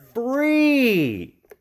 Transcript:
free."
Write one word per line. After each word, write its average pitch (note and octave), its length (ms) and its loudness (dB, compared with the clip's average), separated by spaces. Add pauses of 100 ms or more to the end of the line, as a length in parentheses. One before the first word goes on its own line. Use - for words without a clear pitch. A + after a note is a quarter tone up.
(140)
free." B3+ 1200 0 (220)